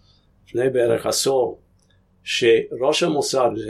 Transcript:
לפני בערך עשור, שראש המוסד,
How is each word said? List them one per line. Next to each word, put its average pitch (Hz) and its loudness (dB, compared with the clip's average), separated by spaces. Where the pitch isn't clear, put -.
לפני 123 -2
בערך 120 0
עשור, 123 -2
שראש 131 0
המוסד, 135 0